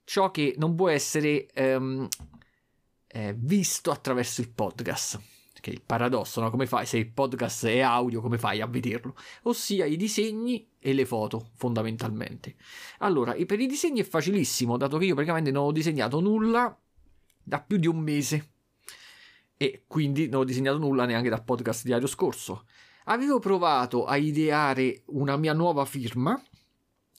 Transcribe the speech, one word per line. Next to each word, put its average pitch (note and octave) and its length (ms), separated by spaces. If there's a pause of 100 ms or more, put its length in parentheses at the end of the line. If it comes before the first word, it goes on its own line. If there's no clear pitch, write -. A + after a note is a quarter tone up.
ciò F#3+ 280
che D3 260
non D#3+ 180
può F3+ 140
essere, D3 580
ehm, C3 600 (1000)
eh, G#2+ 300
visto E3+ 540
attraverso B2+ 500
il A#2 100
podcast. - 680 (400)
Che - 100
è - 40
il - 80
paradosso, A#2+ 580
no? A2+ 100
Come B2 160
fai, B2 200
se A#2+ 120
il A2+ 140
podcast B2 540
è A#2 160
audio, A#2+ 400
come A#2 160
fai G#2+ 240
a A2 40
vederlo? A#2+ 500 (280)
Ossia G3+ 420
i D3+ 120
disegni A3 720 (100)
e C#3 140
le C3+ 120
foto, A2 500
fondamentalmente. A2+ 1000 (440)
Allora, C3 340
e F3+ 120
per G#3 140
i C4 80
disegni C#4+ 320
è F#3+ 60
facilissimo, D3 720
dato C#3 200
che F3+ 80
io F3+ 100
praticamente D#3 360
non C#3+ 140
ho D3 60
disegnato D3+ 500
nulla A3 540 (680)
da - 160
più - 180
di E3 100
un E3 120
mese. D3+ 520 (1080)
E - 260
quindi D3 420
non C3+ 120
ho C3 40
disegnato C3+ 320
nulla C#3 260
neanche A#2+ 240
dal A2 160
podcast B2 400
diario B2 240
scorso. - 580 (400)
Avevo B3+ 340
provato D3+ 640
a C3+ 100
ideare D3 920
una C#3 280
mia D#3 160
nuova D#3 320
firma, B2+ 580 (760)